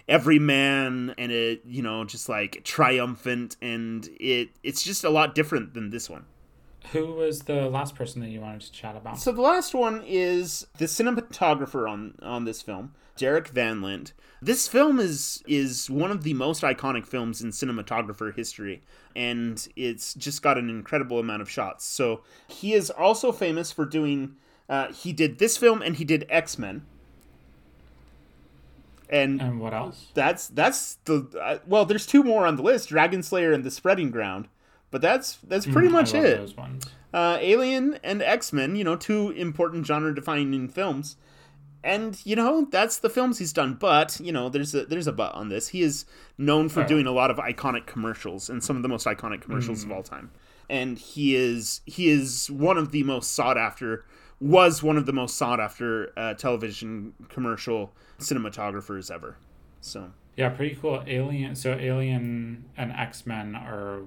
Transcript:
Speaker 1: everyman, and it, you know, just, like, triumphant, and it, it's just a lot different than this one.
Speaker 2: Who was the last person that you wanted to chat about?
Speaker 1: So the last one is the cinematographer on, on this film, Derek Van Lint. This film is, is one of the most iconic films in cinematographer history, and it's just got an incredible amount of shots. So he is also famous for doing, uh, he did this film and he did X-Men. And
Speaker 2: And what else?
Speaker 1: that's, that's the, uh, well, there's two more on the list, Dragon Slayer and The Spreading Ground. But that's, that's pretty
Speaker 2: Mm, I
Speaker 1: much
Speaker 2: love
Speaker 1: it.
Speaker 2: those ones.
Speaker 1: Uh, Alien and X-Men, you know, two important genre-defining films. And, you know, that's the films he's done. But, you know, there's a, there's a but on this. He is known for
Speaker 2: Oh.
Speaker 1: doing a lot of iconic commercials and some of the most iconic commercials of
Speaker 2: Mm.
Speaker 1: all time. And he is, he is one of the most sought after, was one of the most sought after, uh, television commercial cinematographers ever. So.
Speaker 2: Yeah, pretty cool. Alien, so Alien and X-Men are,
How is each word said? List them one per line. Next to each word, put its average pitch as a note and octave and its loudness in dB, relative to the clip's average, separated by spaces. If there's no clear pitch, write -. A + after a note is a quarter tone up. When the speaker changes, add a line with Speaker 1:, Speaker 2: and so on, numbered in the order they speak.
Speaker 1:
everyman, C#3 4
and A#2+ -4
it, A#2 0
you B2 -6
know, A2 -4
just, A2 -10
like, G#2 -4
triumphant, B2 0
and A2+ -6
it, B2 0
it's C3+ -4
just F#3+ -4
a E3 4
lot D3+ 4
different D3+ 0
than A2 -8
this A2+ -10
one. D2+ -14
Speaker 2:
Who D#3 -2
was D#3+ -2
the C#3 -2
last C#3 -4
person A#2+ -8
that A2+ -8
you A2 -10
wanted G#2+ -12
to - -20
chat G#2+ -14
about? G#2+ -10
Speaker 1:
So B3 0
the A3+ -4
last E4 4
one A3+ 0
is F3+ -2
the D#3 -2
cinematographer D#3+ 0
on, G#2 -10
on A#2+ -6
this A2 -6
film, G#2+ -12
Derek D3+ 0
Van A2+ 0
Lint. F#2+ -8
This A3+ 2
film C4+ 6
is, E3 -2
is C3+ 0
one D3+ 0
of G3 -4
the D#3 -2
most C#3+ -2
iconic C3 -2
films A#2 -6
in A#2 -6
cinematographer A2 -6
history, G#2 -8
and A#2 -4
it's A#2+ -6
just C#3+ -8
got C#3 4
an A#2+ -4
incredible A#2+ -2
amount A2 -4
of G2+ -12
shots. - -6
So A#2 -2
he - -4
is G3 4
also A3 4
famous E3 -2
for D3+ -2
doing, C#3+ -2
uh, C3+ -2
he E3+ -8
did D3+ 0
this A3+ 4
film A3+ 6
and E3 -4
he D#3+ -6
did D3 0
X-Men. C#3+ -2
And C#3 2
Speaker 2:
And B2 -2
what A2 -6
else? - -8
Speaker 1:
that's, D#3+ 2
that's - 0
the, C#3+ 2
uh, G#2 -2
well, G3 6
there's G#3 0
two C#4+ 8
more A3 4
on D#3 4
the B2+ -4
list, A3 4
Dragon E3+ 4
Slayer E3+ 4
and C3+ 4
The C3 -4
Spreading F3 2
Ground. G2+ -4
But C3 0
that's, B3 2
that's G3 -2
pretty C#3+ 6
Speaker 2:
Mm, - 8
I - 4
Speaker 1:
much D4 6
Speaker 2:
love D4+ 4
Speaker 1:
it. A#2+ 6
Speaker 2:
those - -10
ones. C3 -12
Speaker 1:
Uh, E3+ 2
Alien C4 2
and G3+ -2
X-Men, E3 0
you G#3 -2
know, E3 0
two G#3 0
important E3+ -2
genre-defining D3 0
films. D3 -4
And, G#3 -2
you G#3 0
know, C#4 2
that's G#3+ 2
the A3+ 0
films B3 2
he's E3+ -4
done. C3 0
But, D#3 4
you E3 -8
know, B2+ -2
there's C#3+ -2
a, C#3 0
there's D#3+ -2
a C3 -2
but G2+ -2
on G#2+ -8
this. A2+ -4
He E3 -2
is D3+ 0
known D3+ 2
for D3+ 0
Speaker 2:
Oh. - 0
Speaker 1:
doing D3 4
a - 0
lot B2+ 4
of A#2 -2
iconic B2 -4
commercials A2 -8
and B2 -6
some C#3 -2
of B2 -4
the C3 -2
most A#2+ -4
iconic G#2+ -4
commercials A#2 -4
of G#2 -12
Speaker 2:
Mm. G2 -8
Speaker 1:
all F#2+ -10
time. - -16
And C3 -2
he C#3 2
is, A#2+ 0
he E3+ 2
is C3+ 2
one D3+ 2
of D3+ -2
the D3 0
most C3+ -2
sought B2 2
after, A2+ -4
was E3 8
one D3+ 2
of C#3+ 2
the C#3 0
most B2+ -2
sought A#2+ 0
after, A2 -4
uh, A2 -4
television A2 -4
commercial A2+ -4
cinematographers G#2 -6
ever. E2 -14
So. F#2 -14
Speaker 2:
Yeah, C3 0
pretty C3+ -4
cool. C#3 -2
Alien, C3+ -4
so C3 -4
Alien B2 -4
and A#2+ -6
X-Men A2+ -8
are, G2+ -10